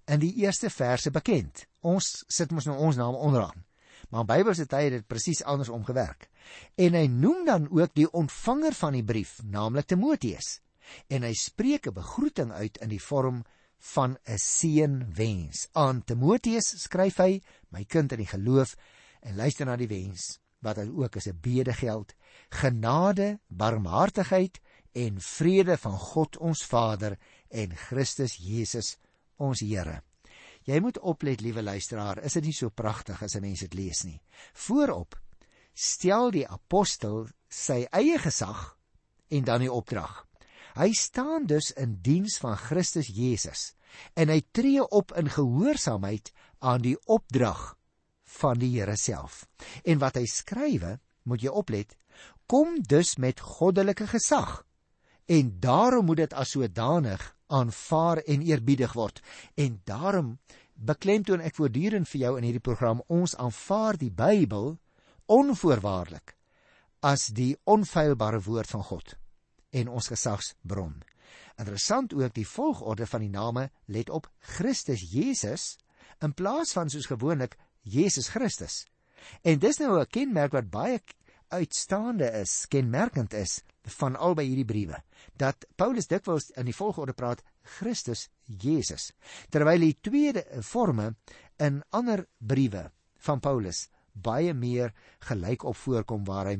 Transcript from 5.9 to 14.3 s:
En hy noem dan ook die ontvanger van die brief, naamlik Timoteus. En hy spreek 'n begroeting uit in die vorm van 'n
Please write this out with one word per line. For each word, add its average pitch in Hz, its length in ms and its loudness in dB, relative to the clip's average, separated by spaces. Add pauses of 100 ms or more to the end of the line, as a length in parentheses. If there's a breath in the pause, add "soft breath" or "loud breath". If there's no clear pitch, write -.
En 175 180 6
hy 160 140 4
noem 208 380 4
dan 180 260 4
ook 165 220 4
die 151 180 4
ontvanger 247 640 0
van 151 200 -2
die 123 100 0
brief, 107 400 -2
naamlik 110 420 -2
Timoteus. 185 760 0 (460 loud breath)
En 131 160 -2
hy 117 100 -2
spreek 269 540 -2
'n 113 60 -2
begroeting 123 580 -4
uit 104 260 -8
in 113 120 -8
die 104 120 -6
vorm 127 420 -2 (500 soft breath)
van 131 300 2
'n 110 140 -6